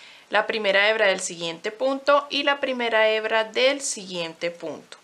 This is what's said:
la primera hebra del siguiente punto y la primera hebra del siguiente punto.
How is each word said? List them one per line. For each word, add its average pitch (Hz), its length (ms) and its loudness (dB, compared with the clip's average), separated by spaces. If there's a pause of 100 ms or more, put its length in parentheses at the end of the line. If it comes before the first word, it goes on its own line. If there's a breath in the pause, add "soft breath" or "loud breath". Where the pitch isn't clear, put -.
(300 loud breath)
la 214 160 2
primera 208 420 2
hebra 220 180 4
del 185 140 2
siguiente 170 500 -6
punto 269 600 0
y 285 120 -2
la 285 180 0
primera 233 480 2
hebra 220 360 0
del 254 360 0
siguiente 175 680 -8
punto. 160 540 -14